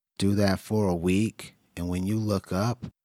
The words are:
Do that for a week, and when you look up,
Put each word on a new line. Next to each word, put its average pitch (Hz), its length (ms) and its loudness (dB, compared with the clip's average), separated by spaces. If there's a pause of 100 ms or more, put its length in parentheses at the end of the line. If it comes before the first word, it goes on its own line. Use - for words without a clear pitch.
(180)
Do 98 180 2
that 98 240 2
for 107 280 0
a 87 80 2
week, 92 580 0 (220)
and 87 140 -6
when 90 180 -2
you 107 100 -2
look 107 340 -2
up, 117 360 -2 (180)